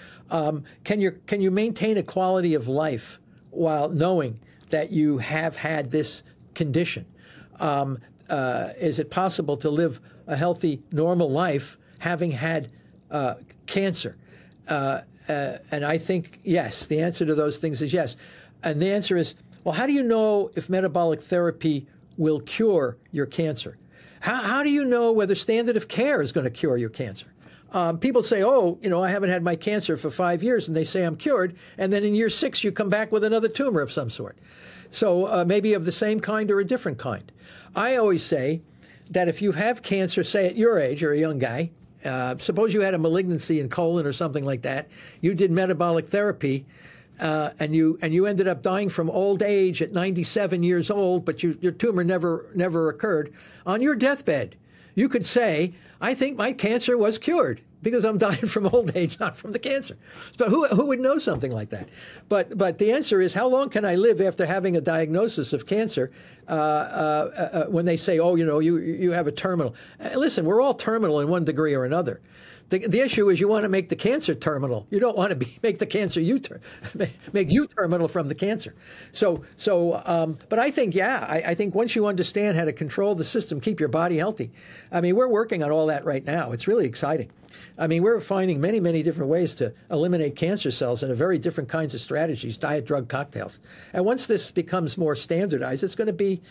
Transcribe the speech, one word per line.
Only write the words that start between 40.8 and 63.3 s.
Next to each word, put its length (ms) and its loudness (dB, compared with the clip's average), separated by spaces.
you're 100 2
a 60 2
young 200 0
guy, 320 -2
uh, 340 -4
suppose 340 0
you 80 2
had 140 2
a 40 0
malignancy 600 0
in 100 -2
colon 380 0
or 60 -2
something 320 -4
like 180 -4
that, 260 -6
you 140 2
did 160 2
metabolic 580 2
therapy, 560 0
uh, 380 0
and 160 -2
you, 260 4
and 140 -2
you 120 4
ended 200 0
up 160 -2
dying 260 0
from 220 -2
old 320 0
age 400 2
at 100 -2
ninety-seven 680 0
years 260 2
old, 360 2
but 180 -2
you, 180 0
your 120 0
tumor 320 0
never, 500 0
never 340 2
occurred. 460 -2
On 160 0
your 140 2
deathbed, 600 0
you 140 4
could 180 0
say, 480 2
"I 140 -2
think 240 -2
my 140 0
cancer 440 0
was 220 2
cured 420 0
because 220 2
I'm 140 2
<laughs> 80 4
dying 200 0
from 200 0
old 300 2
age, 240 -2
not 160 -4
from 160 -12
the 60 -6
cancer." 380 -6
So 100 4
who, 200 4
who 180 4
would 140 0
know 180 2
something 340 -2
like 180 -6
that? 180 -10
But, 280 0
but 220 0
the 140 4
answer 280 2
is, 140 2